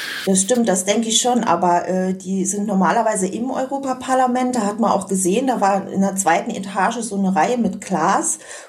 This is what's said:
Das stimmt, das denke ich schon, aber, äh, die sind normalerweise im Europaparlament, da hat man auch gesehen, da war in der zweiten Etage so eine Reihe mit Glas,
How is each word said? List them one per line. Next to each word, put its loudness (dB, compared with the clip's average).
Das 4
stimmt, 2
das 0
denke 0
ich 2
schon, 2
aber, 2
äh, 0
die -4
sind -4
normalerweise 2
im -6
Europaparlament, 0
da 0
hat -2
man 4
auch 0
gesehen, 0
da 0
war 2
in -2
der 0
zweiten 0
Etage -2
so -6
eine 0
Reihe 2
mit -2
Glas, 0